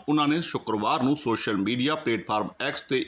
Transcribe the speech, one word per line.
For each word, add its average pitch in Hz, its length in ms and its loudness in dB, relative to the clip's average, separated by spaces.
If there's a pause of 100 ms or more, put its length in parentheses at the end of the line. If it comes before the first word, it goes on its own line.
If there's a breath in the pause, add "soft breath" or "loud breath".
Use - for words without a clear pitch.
ਉਹਨਾਂ 151 180 4
ਨੇ 160 140 2
ਸ਼ੁੱਕਰਵਾਰ 110 640 0
ਨੂੰ 143 140 2
ਸੋਸ਼ਲ 110 400 0
ਮੀਡੀਆ 123 380 0
ਪਲੇਟਫਾਰਮ 107 520 -2 (220)
X 139 60 -4 (140)
ਤੇ 131 180 2